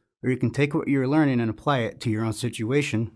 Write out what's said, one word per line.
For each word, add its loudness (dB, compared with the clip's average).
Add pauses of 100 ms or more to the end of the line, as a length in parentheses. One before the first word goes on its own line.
(220)
or -2
you 0
can 0
take 0
what -2
you're 2
learning 4
and 0
apply -2
it -4
to -2
your -2
own -2
situation -2